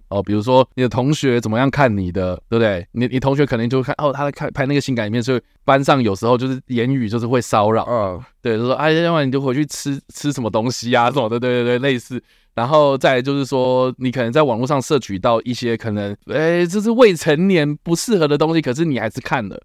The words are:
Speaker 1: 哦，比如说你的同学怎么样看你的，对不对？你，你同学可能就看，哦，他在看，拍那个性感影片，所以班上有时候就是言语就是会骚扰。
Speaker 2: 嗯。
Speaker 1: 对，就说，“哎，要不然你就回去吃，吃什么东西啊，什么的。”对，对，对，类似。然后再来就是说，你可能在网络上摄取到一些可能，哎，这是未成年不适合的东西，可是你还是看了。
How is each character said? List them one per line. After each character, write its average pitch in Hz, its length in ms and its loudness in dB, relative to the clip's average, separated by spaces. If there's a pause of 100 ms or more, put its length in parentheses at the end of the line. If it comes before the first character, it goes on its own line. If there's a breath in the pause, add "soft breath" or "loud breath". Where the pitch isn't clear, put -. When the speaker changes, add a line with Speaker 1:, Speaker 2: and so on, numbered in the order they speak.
(100)
Speaker 1:
哦， 98 120 -2
比 101 120 -2
如 104 80 0
说 127 320 4
你 127 80 -2
的 123 80 2
同 127 220 0
学 127 280 0
怎 110 100 -6
么 110 80 0
样 135 120 2
看 127 260 2
你 90 160 -4
的， 92 240 -2 (140)
对 113 80 0
不 117 40 4
对？ 98 300 0
你， 120 140 -2
你 127 120 -4
同 135 160 0
学 143 120 2
可 131 100 -2
能 113 100 -2
就 131 160 0
看， 131 140 -6
哦， 147 160 0
他 139 120 -6
在 143 60 -4
看， 139 220 -8
拍 135 140 -2
那 143 80 0
个 143 60 4
性 131 140 -4
感 113 120 -2
影 104 60 -4
片， 120 100 -2
所 127 120 0
以 120 60 0 (240)
班 139 180 4
上 139 200 2
有 104 120 2
时 107 120 -4
候 123 100 4
就 120 100 -2
是 131 200 -4
言 120 280 -2
语 123 140 -2
就 113 100 -4
是 117 80 -4
会 123 140 0
骚 107 300 2
扰。 110 180 0
Speaker 2:
嗯。 101 340 -2 (200)
Speaker 1:
对， 113 160 -2
就 120 80 -2
说 127 100 0
，“哎， 147 160 0
要 170 180 2
不 170 60 0
然 147 100 0
你 127 60 -2
就 135 80 0
回 135 140 -2
去 147 100 0
吃， 139 340 -6 (140)
吃 - 180 -4
什 135 120 -6
么 110 80 -2
东 113 200 0
西 120 240 -4
啊， 120 160 4
什 131 80 -4
么 113 120 0
的。” 117 100 -2
对， 123 240 0
对， 123 140 0
对， 139 120 0
类 127 80 0
似。 120 240 -10 (320)
然 117 140 -2
后 143 300 4
再 139 160 4
来 123 80 0
就 139 120 -2
是 139 120 -2
说， 127 500 0
你 127 140 -4
可 127 120 -4
能 117 80 -2
在 147 120 2
网 123 160 2
络 127 80 -2
上 139 160 0
摄 147 160 0
取 101 200 -6
到 117 260 2
一 123 100 -4
些 117 240 -2
可 113 140 -6
能， 101 220 -4 (120)
哎， 165 400 0
这 175 120 -4
是 214 120 0
未 220 260 6
成 160 320 2
年 151 300 2
不 170 180 -2
适 214 220 0
合 156 100 2
的 147 80 2
东 156 180 0
西， 165 60 4
可 127 140 -4
是 156 100 -2
你 147 140 -2
还 110 100 -2
是 - 140 -8
看 127 260 -4
了。 - 160 -12